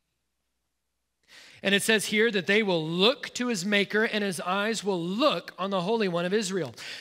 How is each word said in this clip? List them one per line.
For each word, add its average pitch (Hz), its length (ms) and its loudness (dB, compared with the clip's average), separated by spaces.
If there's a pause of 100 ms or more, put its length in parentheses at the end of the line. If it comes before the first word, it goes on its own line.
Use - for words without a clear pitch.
(1600)
And 196 140 4
it 190 80 4
says 214 220 2
here 214 260 2
that 190 160 -2
they 214 160 4
will 170 240 0
look 185 460 0
to 247 140 -4
his 196 180 -2
maker 208 400 2
and 208 180 -2
his 190 160 -4
eyes 202 420 -2
will 185 220 -2
look 196 540 0
on 196 140 -4
the 190 100 0
Holy 214 260 0
One 170 160 -2
of 180 80 -2
Israel. 185 420 -2 (280)